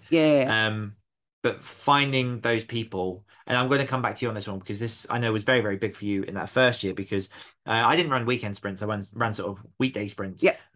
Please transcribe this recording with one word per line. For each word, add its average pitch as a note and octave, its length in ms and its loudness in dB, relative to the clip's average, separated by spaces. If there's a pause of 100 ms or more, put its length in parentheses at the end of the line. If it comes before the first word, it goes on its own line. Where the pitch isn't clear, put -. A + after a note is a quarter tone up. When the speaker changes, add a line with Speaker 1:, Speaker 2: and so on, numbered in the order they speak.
Speaker 1:
Yeah, D#3+ 160 4
yeah, D3 180 6
yeah. A2 240 2
Speaker 2:
Um, G#2+ 280 -6 (480)
but - 200 0
finding C3+ 800 0
those A#2 240 0
people, F#2+ 600 -4 (200)
and B2 100 0
I'm B2+ 140 2
gonna C#3 180 2
come B2+ 140 -2
back A#2 140 -2
to B2+ 100 -4
you A2+ 40 0
on A2 60 -4
this G2+ 120 -8
one, F#2+ 120 -6
because G2+ 200 -8
this, A2+ 300 -6
I A#2+ 100 -2
know, A2+ 120 2
was G#2+ 140 0
very, B2+ 160 4
very G2+ 160 0
big G2 180 -4
for - 100 -16
you G2 180 0
in F#2 100 -8
that G2 160 -6
first B2+ 340 2
year, F#2 100 -2
because, G2 360 -4 (380)
uh, A2 40 0
I A#2 240 4
didn't E3 160 2
run B2 140 0
weekend A#2 320 -2
sprints. G2 240 -8
I G#2+ 60 -6
ran, G#2 160 -2 (100)
ran A2 200 -2
sort F#2+ 240 -6
of - 80 -20 (120)
weekday B2 300 -2
sprints. F#2+ 360 -10
Speaker 1:
Yep. - 160 4 (160)